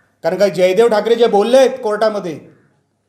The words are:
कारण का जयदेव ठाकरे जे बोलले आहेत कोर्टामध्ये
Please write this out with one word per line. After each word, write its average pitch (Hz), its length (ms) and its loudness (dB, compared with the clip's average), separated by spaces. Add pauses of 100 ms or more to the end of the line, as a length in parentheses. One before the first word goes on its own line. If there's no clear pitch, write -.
(220)
कारण 175 160 -4
का 202 100 2
जयदेव 185 400 2
ठाकरे 214 260 0
जे 226 120 2
बोलले 220 320 2
आहेत 262 240 0
कोर्टामध्ये 208 680 -6 (600)